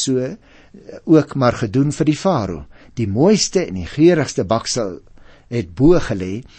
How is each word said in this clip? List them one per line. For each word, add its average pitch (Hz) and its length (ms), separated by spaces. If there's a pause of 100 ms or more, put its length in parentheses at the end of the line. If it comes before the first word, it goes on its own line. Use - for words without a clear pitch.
so, 131 180
eh, 127 140 (720)
ook 156 300
maar 123 280
gedoen 131 280
vir 151 200
die 147 60
farao. 95 480 (300)
Die 113 120
mooiste 175 580
en 92 140
die 82 100
geurigste 160 560
baksel 104 540 (520)
het 101 240
bo 156 240
gelê 98 440 (160)